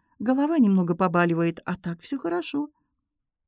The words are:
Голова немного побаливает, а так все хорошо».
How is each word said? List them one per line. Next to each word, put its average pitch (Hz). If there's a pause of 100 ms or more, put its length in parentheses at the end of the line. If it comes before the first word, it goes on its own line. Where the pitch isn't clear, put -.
(200)
Голова 277
немного 190
побаливает, 170
а 180
так 170
все 277
хорошо». 320 (760)